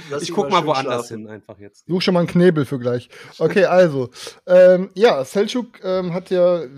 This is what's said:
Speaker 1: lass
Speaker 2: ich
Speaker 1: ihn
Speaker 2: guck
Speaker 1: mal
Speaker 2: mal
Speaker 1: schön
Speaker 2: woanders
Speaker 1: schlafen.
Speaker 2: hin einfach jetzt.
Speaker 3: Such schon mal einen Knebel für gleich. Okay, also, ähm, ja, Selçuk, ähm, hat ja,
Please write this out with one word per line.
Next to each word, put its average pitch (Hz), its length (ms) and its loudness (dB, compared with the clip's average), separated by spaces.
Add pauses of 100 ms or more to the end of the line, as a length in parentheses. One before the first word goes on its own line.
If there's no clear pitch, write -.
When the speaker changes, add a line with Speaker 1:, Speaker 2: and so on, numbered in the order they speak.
Speaker 1:
lass 147 140 -8
Speaker 2:
ich - 60 -10
Speaker 1:
ihn - 60 -8
Speaker 2:
guck - 140 -4
Speaker 1:
mal - 0 -
Speaker 2:
mal 180 80 0
Speaker 1:
schön 151 100 -2
Speaker 2:
woanders 135 400 -4
Speaker 1:
schlafen. 110 140 -14
Speaker 2:
hin 107 80 -18
einfach 107 280 -20
jetzt. - 300 -20
Speaker 3:
Such 180 140 -4
schon 190 140 -2
mal 175 40 2
einen 170 80 -2
Knebel 175 380 2
für 139 140 -8
gleich. 123 280 -6 (320)
Okay, 165 240 0
also, 151 460 2 (360)
ähm, 185 480 6
ja, 185 280 2
Selçuk, 226 640 -6
ähm, 185 280 -4
hat 180 180 -8
ja, 175 340 2 (120)